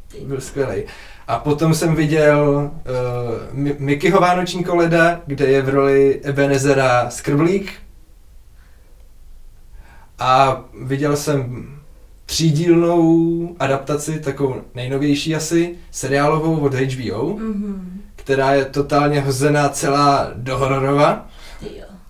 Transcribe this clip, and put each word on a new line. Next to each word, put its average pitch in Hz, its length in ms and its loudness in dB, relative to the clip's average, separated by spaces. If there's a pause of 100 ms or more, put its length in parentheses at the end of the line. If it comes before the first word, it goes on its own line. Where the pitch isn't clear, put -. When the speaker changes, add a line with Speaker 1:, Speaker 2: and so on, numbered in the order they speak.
Speaker 1:
Ty. - 120 -18
Speaker 2:
byl 131 220 -8
skvělej. - 460 -6 (400)
A 117 120 -2
potom 160 360 2
jsem 160 200 0
viděl, 147 760 2 (140)
eh, 127 40 -8 (600)
Mi-, 143 280 -2
Mickeyho 143 420 2
vánoční 180 420 0
koleda, 170 600 2
kde 139 200 -2
je 135 160 4
v 131 80 -2
roli 139 540 4
Ebenezera 135 840 2
Skrblík. 170 600 0 (2500)
A 131 420 4 (200)
viděl 139 360 -2
jsem 131 500 -4 (580)
třídílnou 170 1300 2
adaptaci, 147 600 -2
takovou 135 360 -2 (200)
nejnovější 139 600 -2
asi, 170 400 -2 (160)
seriálovou 151 680 0
od 139 140 0
H 131 240 -2
B 113 140 -6
O, 117 180 -4
Speaker 1:
Mhm. 202 720 -8 (140)
Speaker 2:
která 135 380 0
je 135 120 2
totálně 143 560 0
hozená 139 480 0
celá 139 680 0
do 131 220 -6
hororova. 139 720 2 (320)
Speaker 1:
Ty - 60 -16 (120)
jo. - 80 -18 (240)